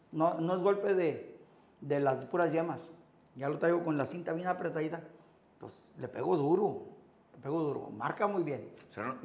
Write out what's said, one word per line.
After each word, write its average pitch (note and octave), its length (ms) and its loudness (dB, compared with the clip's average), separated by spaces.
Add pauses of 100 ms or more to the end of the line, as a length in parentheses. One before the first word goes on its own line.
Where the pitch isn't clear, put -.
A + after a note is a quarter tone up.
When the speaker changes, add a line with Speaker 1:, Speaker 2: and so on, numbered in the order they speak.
Speaker 1:
No, E3+ 260 2
no E3+ 200 0
es F3+ 60 -2
golpe G3+ 340 4
de, D#3 420 0 (440)
de C#3+ 180 0
las C3+ 260 2
puras F3 280 2
yemas. E3 360 -2 (460)
Ya C#3 140 -2
lo D3 100 -4
traigo E3+ 240 4
con D#3 140 0
la C3+ 80 2
cinta F3 260 -6
bien F3 160 -2
apretadita. E3 540 -2 (540)
Entonces, - 220 -16 (220)
le B2+ 80 -6
pego D#3 300 2
duro, F3 480 2 (500)
le - 60 -20
pego D3+ 200 -2
duro. C3+ 280 -2
Marca A#2 360 -2
muy G3 180 0
bien. C3+ 260 -4 (200)
Speaker 2:
O - 40 -20
sea, G2+ 100 -6
no, B2+ 220 -4